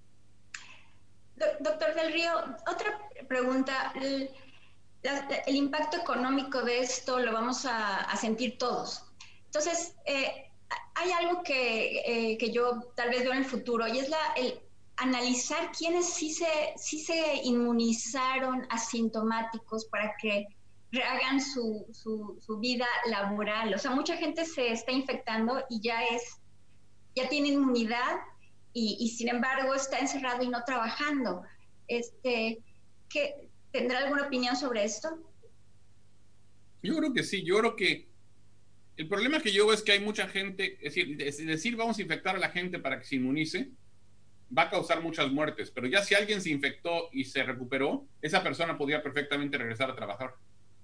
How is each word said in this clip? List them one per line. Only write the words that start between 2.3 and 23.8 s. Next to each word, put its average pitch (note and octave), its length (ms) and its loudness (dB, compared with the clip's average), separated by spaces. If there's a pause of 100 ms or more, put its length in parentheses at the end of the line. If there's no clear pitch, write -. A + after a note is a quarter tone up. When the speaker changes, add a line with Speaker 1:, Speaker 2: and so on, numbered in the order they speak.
Speaker 1:
otra G#4 320 -2 (280)
pregunta. C4 720 2
El, C4+ 300 0 (720)
la, C#4 260 -2 (200)
el C#4 80 4
impacto D4+ 420 2
económico C4 640 2
de A#3+ 180 2
esto B3+ 400 0
lo A#3 140 2
vamos B3 320 0
a, G#3+ 360 0
a - 160 -2
sentir A3+ 420 0
todos. - 440 -2 (440)
Entonces, E4 480 0 (100)
eh, - 400 0 (500)
hay F4 160 2
algo F4 320 2
que, A#3+ 640 2
eh, A3+ 320 2
que A3+ 140 2
yo A#3+ 440 2
tal A#3+ 140 0
vez B3 140 2
veo B3+ 100 4
en C4+ 60 2
el C4+ 60 2
futuro, A3+ 420 0
y A#3 120 2
es C#4 100 0
la, D#4 280 2
el B3 220 0 (360)
analizar B3+ 840 2
quiénes E4+ 360 2
sí D#4 180 -2
se, D#4 460 2
sí - 220 -4
se D#4+ 440 2
inmunizaron B3+ 1300 2
asintomáticos A3+ 1160 0
para G#3+ 340 -2
que G#3 280 2 (440)
rehagan C4 500 2
su, A3 500 -2
su, G#3+ 500 -6
su G#3+ 180 -4
vida B3 260 2 (220)
laboral. G#3 640 0
O - 40 0
sea, C4+ 140 0